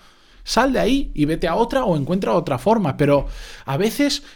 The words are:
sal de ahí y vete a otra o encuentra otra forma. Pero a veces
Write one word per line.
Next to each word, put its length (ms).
sal 280
de 80
ahí 340
y 120
vete 240
a 60
otra 280
o 140
encuentra 360
otra 240
forma. 380
Pero 320
a 100
veces 480